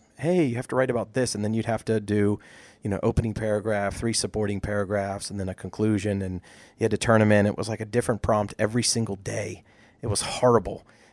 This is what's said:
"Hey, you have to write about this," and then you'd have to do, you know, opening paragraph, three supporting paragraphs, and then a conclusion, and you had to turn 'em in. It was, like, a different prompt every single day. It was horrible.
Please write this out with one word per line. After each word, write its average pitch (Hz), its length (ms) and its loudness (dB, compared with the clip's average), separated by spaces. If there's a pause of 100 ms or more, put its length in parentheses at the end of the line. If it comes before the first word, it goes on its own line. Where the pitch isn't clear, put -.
(180)
"Hey, 170 260 2
you 120 120 -2
have 127 120 -8
to 127 80 -2
write 131 140 2
about 113 240 -2
this," 127 200 0
and 104 100 -4
then 107 80 0
you'd 110 140 -2
have 113 200 -2
to 110 140 0
do, 104 380 2 (440)
you 107 80 -4
know, 95 120 -2
opening 113 320 0
paragraph, 104 600 -2
three 113 160 -2
supporting 104 480 -2
paragraphs, 101 680 -4
and 101 80 -8
then 95 100 -4
a 90 60 -6
conclusion, 104 680 -2
and 92 180 -6 (380)
you 110 60 -2
had 107 80 4
to 104 40 0
turn 110 240 6
'em 107 120 6
in. 104 140 6
It 104 120 0
was, 101 100 -4
like, 110 120 -4
a 110 40 -6
different 113 380 -2
prompt 107 360 0
every 110 260 0
single 107 320 -2
day. 101 460 -8 (380)
It - 60 -10
was 101 160 -2
horrible. 113 640 2 (260)